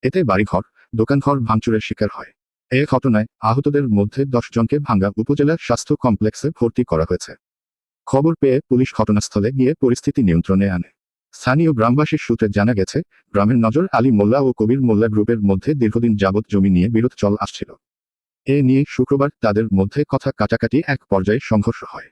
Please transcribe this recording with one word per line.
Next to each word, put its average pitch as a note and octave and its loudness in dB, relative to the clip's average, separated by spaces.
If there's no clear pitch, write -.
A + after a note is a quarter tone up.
এতে C3 -2
বাড়িঘর, G2+ 0
দোকানঘর C#3 0
ভাঙচুরের A2 -2
শিকার - -4
হয়। - -16
এ B2+ 2
ঘটনায় A#2 0
আহতদের C#3+ 0
মধ্যে G#2 0
দশ B2 -2
জনকে A2+ 0
ভাঙ্গা G2+ 0
উপজেলা C#3+ 0
স্বাস্থ্য - -2
কমপ্লেক্সে A2 -2
ভর্তি A#2+ -2
করা D#2+ -2
হয়েছে। - -6
খবর D3 2
পেয়ে C3 2
পুলিশ B2+ 2
ঘটনাস্থলে G#2+ 0
গিয়ে C3 0
পরিস্থিতি C3+ 0
নিয়ন্ত্রণে F#2+ 2
আনে। F2+ -6
স্থানীয় D#3 0
গ্রামবাসীর C3 0
সূত্রে A2+ 0
জানা G#2 0
গেছে, G2 -2
গ্রামের G#2 2
নজর A#2 2
আলী B2+ 2
মোল্লা G#2+ 4
ও C3+ 2
কবির A#2+ 0
মোল্লা A2+ 2
গ্রুপের G#2+ 0
মধ্যে G2 0
দীর্ঘদিন A#2 0
যাবৎ G2 0
জমি G2+ 2
নিয়ে F2+ 4
বিরোধ A#2 0
চল G2+ 0
আসছিল। - -8
এ C3+ 2
নিয়ে C3 4
শুক্রবার C#3 0
তাদের G#2+ 0
মধ্যে G2 0
কথা - -2
কাটাকাটি A2+ -2
এক C#3 -2
পর্যায়ে G2+ 0
সংঘর্ষ A2 0
হয়। - -16